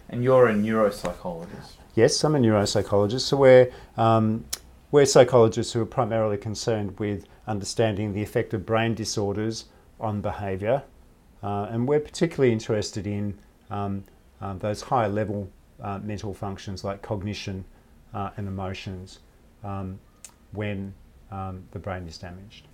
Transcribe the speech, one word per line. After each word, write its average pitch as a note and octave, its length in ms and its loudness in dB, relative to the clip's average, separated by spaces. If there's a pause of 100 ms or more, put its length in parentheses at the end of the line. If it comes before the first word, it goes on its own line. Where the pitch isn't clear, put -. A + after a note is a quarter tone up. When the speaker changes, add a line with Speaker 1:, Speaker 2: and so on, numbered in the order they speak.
Speaker 1:
And A#2+ 160 -4
you're B2+ 240 8
a G#2+ 60 2
neuropsychologist? G2 1160 -2 (220)
Speaker 2:
Yes, A#2+ 300 4
I'm D3+ 120 4
a - 20 2
neuropsychologist. G#2 840 2
So - 160 -2
we're, B2+ 340 10 (280)
um, A2+ 480 2 (460)
we're C#3+ 120 8
psychologists A#2 680 6
who A#2 80 0
are A2 40 -4
primarily A2 520 0
concerned G#2 600 -4
with G#2 280 -4 (200)
understanding G#2+ 680 -2
the G#2 80 -2
effect A2+ 320 -4
of G2+ 100 -4
brain A2+ 300 0
disorders G#2+ 720 -4 (340)
on G#2 220 -4
behaviour. G2+ 600 -2 (600)
Uh, G2+ 280 -4
and A#2 160 -4
we're D3 140 2
particularly C#3+ 520 0
interested G#2+ 540 -4
in, G#2 300 -6 (340)
um, G2+ 340 -6 (360)
uh, G2 140 -8
those G#2 260 -6
higher A#2+ 280 0
level, G2+ 420 -4 (320)
uh, G2+ 160 -8
mental G#2 340 -8
functions F#2+ 520 -10
like G2 180 -8
cognition, G2+ 640 -8 (500)
uh, G2 220 -8
and G2+ 100 -8
emotions, F#2+ 720 -10 (460)
um, G2 340 -10 (540)
when, G2 420 -8 (380)
um, F#2+ 400 -12
the G#2 80 -12
brain F#2 260 -8
is D#2+ 120 -16
damaged. F#2 560 -18